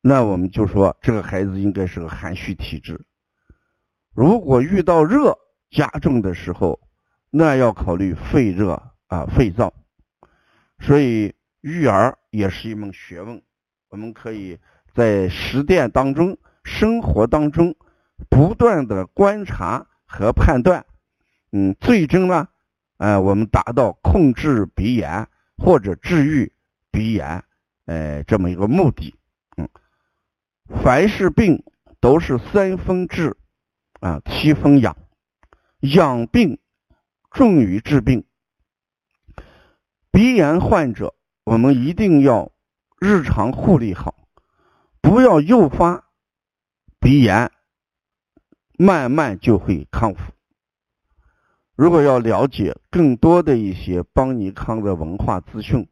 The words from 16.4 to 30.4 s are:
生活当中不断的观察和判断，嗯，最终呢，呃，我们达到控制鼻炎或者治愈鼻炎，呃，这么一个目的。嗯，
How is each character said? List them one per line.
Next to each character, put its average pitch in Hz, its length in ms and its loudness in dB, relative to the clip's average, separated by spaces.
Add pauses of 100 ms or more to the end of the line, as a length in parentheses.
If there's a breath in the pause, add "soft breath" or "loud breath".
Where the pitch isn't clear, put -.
生 226 360 -2
活 113 260 0
当 151 260 0
中 170 240 0 (520)
不 147 260 4
断 180 340 2
的 95 180 -4
观 202 380 0
察 98 420 -8 (200)
和 107 260 -2
判 131 280 2
断， 170 240 0 (680)
嗯， 98 260 0
最 - 300 2
终 185 180 2
呢， 180 220 -2 (480)
呃， 101 240 0
我 98 160 0
们 110 100 -2
达 95 160 -2
到 117 300 -2 (100)
控 147 320 2
制 120 320 -2
鼻 117 300 -4
炎 90 320 -6 (280)
或 180 220 4
者 95 160 -4
治 160 300 0
愈 143 280 -2 (380)
鼻 110 220 -2
炎， 82 320 -6 (400)
呃， 76 400 -8
这 107 140 -2
么 90 120 -2
一 87 60 -6
个 98 100 -4
目 147 240 0
的。 - 240 -14 (420)
嗯， 73 120 -10 (1120)